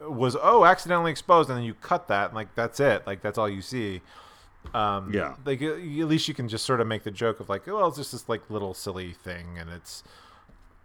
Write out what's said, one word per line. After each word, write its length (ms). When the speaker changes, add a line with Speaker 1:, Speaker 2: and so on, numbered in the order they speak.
Speaker 1:
was, 400
oh, 240
accidentally 460
exposed, 380
and 80
then 80
you 80
cut 340
that, 200
and, 80
like, 200
that's 240
it, 280
like, 140
that's 160
all 120
you 120
see. 400
Um, 400
Speaker 2:
Yeah. 220
Speaker 1:
like, 160
uh, 160
y-, 240
at 60
least 200
you 60
can 160
just 160
sort 160
of 60
make 160
the 80
joke 280
of, 100
like, 180
"Oh, 100
well, 100
it's 100
just 160
this, 140
like, 220
little 240
silly 400
thing, 440
and 120
it's, 340